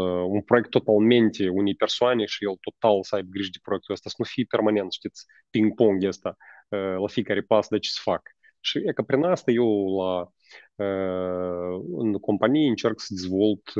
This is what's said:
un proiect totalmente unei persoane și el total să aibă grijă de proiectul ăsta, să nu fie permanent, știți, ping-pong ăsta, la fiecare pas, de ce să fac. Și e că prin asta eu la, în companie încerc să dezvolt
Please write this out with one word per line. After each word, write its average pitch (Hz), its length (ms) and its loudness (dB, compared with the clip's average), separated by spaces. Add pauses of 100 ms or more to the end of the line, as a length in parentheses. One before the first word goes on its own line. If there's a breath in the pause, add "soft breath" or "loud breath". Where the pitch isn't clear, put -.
un 90 340 -2
proiect 117 280 2
totalmente 110 800 4
unei 98 280 0
persoane 117 500 0
și - 180 -10
el 98 180 -4
total 104 420 0
să - 120 -6
aibă 95 160 -6
grijă 98 200 -8
de - 120 -18
proiectul 98 300 -6
ăsta, 95 160 -10
să - 80 -12
nu 117 80 -2
fie 123 240 -4
permanent, 107 420 0
știți, - 340 -12 (240 soft breath)
ping-pong 107 540 4
ăsta, 92 340 -4 (600 loud breath)
la 101 100 -4
fiecare 101 340 -2
pas, 107 260 2
de 104 120 -2
ce - 100 -6
să - 140 -8
fac. 90 180 -2 (380 soft breath)
Și - 260 -4
e 165 80 -2
că - 80 -4
prin 135 220 0
asta 175 280 0
eu 104 460 2
la, 92 320 -2 (1700 loud breath)
în 110 160 0
companie 117 560 2
încerc 110 300 0
să - 100 -12
dezvolt 95 720 0